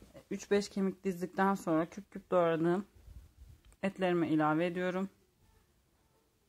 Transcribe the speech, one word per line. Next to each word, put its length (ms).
üç 200
beş 180
kemik 360
dizdikten 500
sonra 360
küp 200
küp 200
doğradığım 560
etlerimi 460
ilave 380
ediyorum. 440